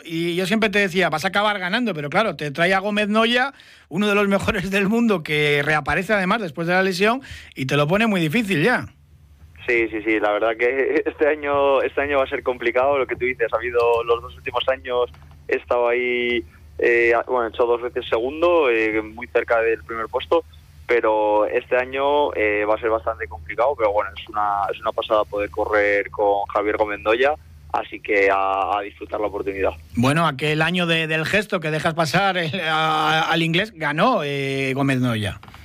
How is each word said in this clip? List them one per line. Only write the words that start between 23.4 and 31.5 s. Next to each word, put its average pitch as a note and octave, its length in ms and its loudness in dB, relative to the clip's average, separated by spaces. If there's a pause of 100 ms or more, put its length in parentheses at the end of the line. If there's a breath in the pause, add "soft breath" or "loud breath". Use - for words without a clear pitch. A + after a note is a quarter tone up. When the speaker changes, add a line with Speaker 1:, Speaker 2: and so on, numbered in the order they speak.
Speaker 2:
pero A2 140 2
bueno, G2+ 260 -2
es - 120 -16
una, G#2 320 -2 (120)
es G2 80 -16
una - 120 -4
pasada G#2+ 320 0
poder G#2 260 -6
correr G2+ 640 0
con G2+ 340 0
Javier G#2 300 -2
Gómez G#2 240 -2
Noya, B2+ 340 2 (380)
así A2 260 -6
que G2 320 2
a, F#2+ 480 0
a G#2 40 -4
disfrutar G#2 360 -10
la G#2+ 80 -2
oportunidad. F#2+ 460 -4 (240)
Speaker 1:
Bueno, D3 320 2
aquel D3+ 340 -2
año F3 240 0
de, E3 220 0
del D#3 180 -2
gesto G3+ 320 -2